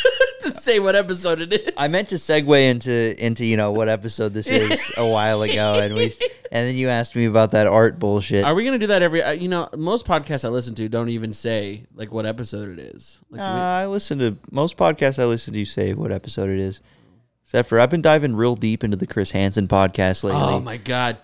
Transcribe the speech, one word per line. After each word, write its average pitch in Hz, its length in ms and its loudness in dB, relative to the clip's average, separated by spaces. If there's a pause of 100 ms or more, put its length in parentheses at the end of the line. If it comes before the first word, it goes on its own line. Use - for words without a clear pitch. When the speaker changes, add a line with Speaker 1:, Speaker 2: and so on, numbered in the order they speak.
(140)
Speaker 1:
<laughs> - 300 0
to 294 80 -4
say 226 280 0
what 190 160 2
episode 180 460 0
it 170 100 -8
is. 214 240 0
Speaker 2:
I 143 140 0
meant 190 200 0
to 190 60 -4
segue 147 540 4
into, 120 540 0
into, 117 220 -2
you 113 120 4
know, 104 160 2
what 110 160 0
episode 107 440 -2
this 104 140 -6
is - 320 0 (140)
Speaker 1:
<laughs> - 40 -12
Speaker 2:
a 117 80 0
while 107 360 2
ago, 107 320 0
and 104 220 0
we, 117 100 0 (480)
and 120 160 0
then 127 60 -4
you 127 120 0
asked 120 300 -2
me 117 80 2
about 110 260 4
that 107 160 4
art 101 320 6
bullshit. 101 460 0
Speaker 1:
Are 151 100 2
we 208 80 0
gonna 262 160 0
do 208 80 -2
that 202 140 2
every, 165 200 2
uh, 151 100 0
you 175 180 -4
know, 175 260 -2
most 180 300 -4
podcasts 151 400 -2
I - 20 -4
listen 120 280 -4
to 110 120 -4
don't 117 220 -2
even 113 240 -6
say, 107 600 -4
like, 107 200 -12
what 110 120 -4
episode 110 440 -8
it 85 100 -14
is. - 400 -18 (100)
Like, - 100 -14
do 202 40 -8
we 190 60 -6
Speaker 2:
Uh, 185 120 -4
I 180 260 -2
listen 196 320 -4
to, 123 180 0 (140)
most 151 260 -2
podcasts 147 420 2
I 127 60 2
listen 117 280 -2
to 104 120 -4
say 98 280 -2
what 104 200 -4
episode 95 360 -6
it 95 100 -2
is. 95 200 -6 (640)
Except 120 240 0
for, 117 140 2
I've 123 80 6
been 165 120 0
diving 147 360 4
real 120 180 2
deep 110 300 -2
into 104 100 0
the 95 120 -4
Chris - 240 -2
Hansen 98 360 2
podcast 95 560 2
lately. 98 160 -2
Speaker 1:
Oh 135 220 0
my 120 160 -10
God, 123 460 -2